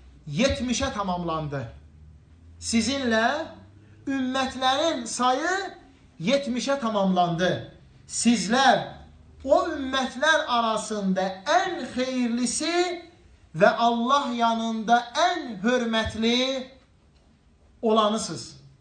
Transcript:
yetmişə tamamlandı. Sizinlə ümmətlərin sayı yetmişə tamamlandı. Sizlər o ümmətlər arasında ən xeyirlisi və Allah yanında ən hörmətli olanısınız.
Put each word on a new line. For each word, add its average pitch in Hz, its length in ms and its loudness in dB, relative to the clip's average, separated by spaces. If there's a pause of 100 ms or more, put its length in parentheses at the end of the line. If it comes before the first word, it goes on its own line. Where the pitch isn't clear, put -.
(280)
yetmişə 247 680 0
tamamlandı. 165 680 -4 (960)
Sizinlə 247 840 0 (640)
ümmətlərin 262 1000 0
sayı 277 500 0 (640)
yetmişə 254 600 0
tamamlandı. 180 920 0 (360)
Sizlər 226 720 2 (640)
o 285 140 4 (100)
ümmətlər 269 800 0
arasında 208 760 0 (200)
ən 339 380 0 (120)
xeyirlisi 262 1040 -2 (540)
və 220 220 6
Allah 240 540 2
yanında 226 720 0 (100)
ən 302 480 -2
hörmətli 240 1000 0 (1200)
olanısınız. 214 720 0 (260)